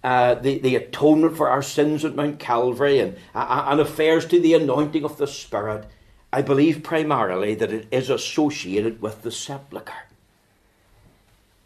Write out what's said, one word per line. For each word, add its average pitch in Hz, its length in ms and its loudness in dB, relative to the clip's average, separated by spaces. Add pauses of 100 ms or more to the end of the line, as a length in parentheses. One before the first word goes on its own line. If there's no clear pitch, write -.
uh, 123 320 4
the, 127 240 -2
the 131 160 0
atonement 156 640 4
for 143 120 0
our 135 140 2
sins 151 420 -2
at 156 120 -4
Mount 147 240 -4
Calvary, 127 580 0
and, 95 180 -2 (200)
a-, - 20 -4
a-, 131 300 -2
and 143 100 2
refers 156 480 2
to 175 140 4
the 160 140 6
anointing 151 500 0
of 143 140 -8
the 143 100 -2
Spirit, 107 560 -8 (480)
I 135 100 0
believe 147 400 2
primarily 110 720 -2
that 107 180 -2
it 110 200 -6
is 127 180 -2
associated 113 880 -2
with 104 220 -8
the 113 80 -10
sepulchre. - 640 -14 (1700)